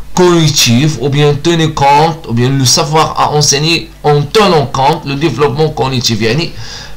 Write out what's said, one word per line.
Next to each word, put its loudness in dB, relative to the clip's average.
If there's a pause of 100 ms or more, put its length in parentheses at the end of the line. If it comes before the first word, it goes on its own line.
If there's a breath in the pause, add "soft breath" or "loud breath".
(140 loud breath)
كوغنيتيف، 2
أو -4
بيان 2
توني 2
كونت، 2
أو -6
بيان 0
لو 0
سافوار 0
أ 2
أونسيني 0 (160)
أون 2
تونون 2
كونت 0
لو -6
ديفلوبمون 0
كوغنيتيف. -2
يعني -2 (460 loud breath)